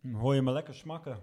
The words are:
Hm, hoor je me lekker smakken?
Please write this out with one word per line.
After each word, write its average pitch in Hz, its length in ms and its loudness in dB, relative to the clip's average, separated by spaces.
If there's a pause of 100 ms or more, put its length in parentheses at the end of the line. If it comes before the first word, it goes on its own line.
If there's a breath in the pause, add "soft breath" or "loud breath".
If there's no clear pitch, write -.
Hm, 131 120 -8
hoor 120 220 4
je 139 60 6
me 131 100 4
lekker 143 240 -4
smakken? 156 480 -10